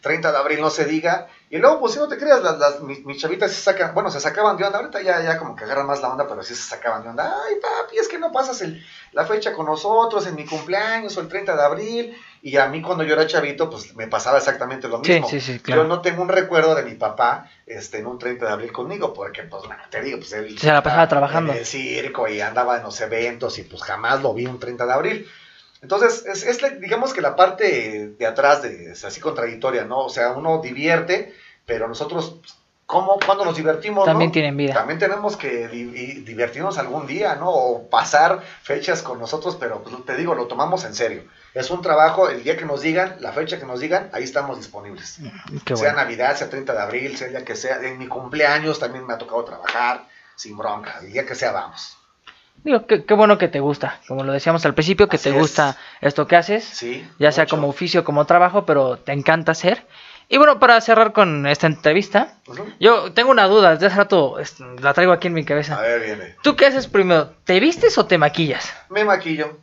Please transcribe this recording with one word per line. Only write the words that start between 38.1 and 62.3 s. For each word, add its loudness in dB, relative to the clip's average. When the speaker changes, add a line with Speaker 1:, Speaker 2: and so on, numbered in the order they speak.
Speaker 1:
fechas -4
con -10
nosotros, -6
pero, -6
pues, -14
te -6
digo, -2
lo -4
tomamos -2
en -12
serio. -4
Es -6
un -4
trabajo, 4
el -6
día -2
que -8
nos -4
digan, 0
la -10
fecha -6
que -14
nos -8
digan, -2
ahí -6
estamos -6
disponibles. -18
Speaker 2:
Mm, -14
qué -2
Speaker 1:
Sea 2
Speaker 2:
bueno. 0
Speaker 1:
Navidad, -2
sea -6
treinta -6
de -2
abril, -6
sea -10
el -12
día -10
que -8
sea, -6
en -8
mi -12
cumpleaños -2
también -8
me -8
ha -8
tocado -6
trabajar, -4
sin -16
bronca, -8
el -20
día -2
que -8
sea -2
vamos. -10
Speaker 2:
Digo, 2
qué, 2
qué 4
bueno 8
que 2
te -2
gusta, -2
como -6
lo -2
decíamos 0
al 4
principio, 4
que 0
Speaker 1:
Así 0
Speaker 2:
te 2
gusta 4
Speaker 1:
es. 2
Speaker 2:
esto -2
que 6
haces, 4
Speaker 1:
Sí, -10
Speaker 2:
ya 6
sea 4
Speaker 1:
mucho. 0
Speaker 2:
como 0
oficio, 0
como 2
trabajo, 4
pero 2
te -6
encanta 2
hacer. 0
Y 2
bueno, 8
para 8
cerrar 6
con 4
esta 2
entrevista, 2